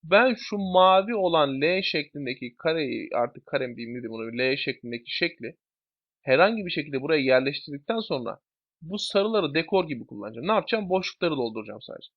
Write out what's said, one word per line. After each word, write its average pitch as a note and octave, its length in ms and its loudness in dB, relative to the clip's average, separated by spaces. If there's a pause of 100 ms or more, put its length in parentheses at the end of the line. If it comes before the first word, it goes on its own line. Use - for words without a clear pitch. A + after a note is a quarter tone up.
Ben G#3+ 340 6
şu - 200 -8
mavi F#3+ 580 6
olan D#3 460 2
L F3+ 200 2
şeklindeki C#3+ 760 -6
kareyi, C#3+ 560 -2
artık A#2+ 320 -2
kare C3+ 220 -2
mi A#2+ 80 -10
diyeyim, A#2+ 240 -10
nedir A#2 100 -10
bunu, A2+ 280 -8
L C3 200 0
şeklindeki A#2 580 -8
şekli - 420 -4 (640)
herhangi F#3 440 4
bir - 60 -8
şekilde C#3 300 -6
buraya D3+ 200 0
yerleştirdikten C#3+ 760 0
sonra C3+ 400 -6 (420)
bu F3 180 -8
sarıları G3 540 0
dekor E3 340 2
gibi B2 180 -8
kullanacağım. A2 420 -10
Ne - 40 0
yapacağım? G#3 380 0
Boşlukları F#3 420 0
dolduracağım A2 500 -4
sadece. - 360 -16